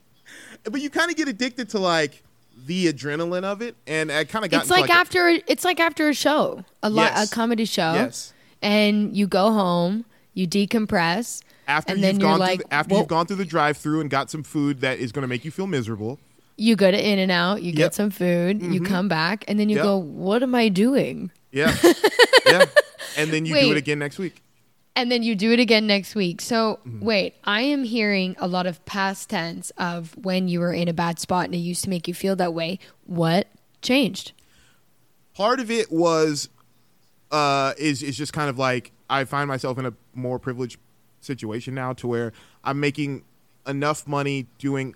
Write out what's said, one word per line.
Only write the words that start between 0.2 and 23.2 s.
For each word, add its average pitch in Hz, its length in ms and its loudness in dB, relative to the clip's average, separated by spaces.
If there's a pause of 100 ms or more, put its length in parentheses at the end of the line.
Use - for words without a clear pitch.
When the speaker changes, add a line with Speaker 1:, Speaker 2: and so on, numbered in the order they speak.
Speaker 1:
But 247 180 -6
you 285 80 -6
kinda 339 240 0
get 311 140 -2
addicted 247 420 -4
to, 220 80 -4
like, 165 440 0 (440)
the 175 260 0
adrenaline 160 520 -4
of 202 180 -6
it, 240 120 -10 (120)
and 156 260 -2
I 151 120 0
kinda 214 240 -4
got - 100 2
Speaker 2:
It's - 80 0
Speaker 1:
into, 359 80 2
Speaker 2:
like 370 160 4
Speaker 1:
like, 349 80 6
a - 20 6
Speaker 2:
after, 349 280 2 (180)
it's - 180 -2
like 359 160 0
after 320 300 2
a 285 40 2
show, 277 480 0 (200)
a 214 80 0
li-, 214 60 0
Speaker 1:
Yes. 214 360 2
Speaker 2:
a - 20 -8
comedy 226 300 0
show. 165 300 0
Speaker 1:
Yes. - 400 -4 (260)
Speaker 2:
And 208 560 2
you 202 100 2
go 190 240 4
home, 190 540 2 (300)
you 185 120 -2
decompress, 202 960 0 (240)
Speaker 1:
After 151 260 0
Speaker 2:
and 196 80 0
Speaker 1:
you've - 60 2
Speaker 2:
then 196 140 2
you're 190 100 4
Speaker 1:
gone 185 80 4
through 185 80 2
Speaker 2:
like, 185 220 0
Speaker 1:
the, - 60 -6
after 156 200 0
Speaker 2:
"Whoa." 208 60 4
Speaker 1:
you've 180 80 -2
gone 165 180 0
through 196 100 -6
the 196 80 -2
drive-thru 151 560 0
and 151 100 -4
got 135 200 -2
some 156 120 -8
food 143 380 -2
that 131 180 -2
is 117 140 -6
gonna 139 140 -6
make 123 180 -6
you 160 60 -8
feel 190 160 -6
miserable. 117 520 -6 (380)
Speaker 2:
You 220 200 2
go 190 140 4
to 208 180 2
In-N-Out, 185 540 0
you 175 80 -6
Speaker 1:
Yep. 160 60 -2
Speaker 2:
get 160 180 2
some 208 160 -2
food, 180 520 0
you 175 60 -6 (120)
Speaker 1:
Mm-hmm. 170 40 -2
Speaker 2:
come 190 240 0
back, 175 400 -2
and 208 100 0
then 208 100 2
you 214 80 2
Speaker 1:
Yep. 143 80 2
Speaker 2:
go, 202 140 4
"What 185 440 -2
am 254 120 0
I 233 140 4
doing?" 190 640 2 (220)
Speaker 1:
Yeah. 143 300 2
Speaker 2:
<laughs> 427 640 6
Speaker 1:
Yeah. 508 200 8 (500)
And 156 140 0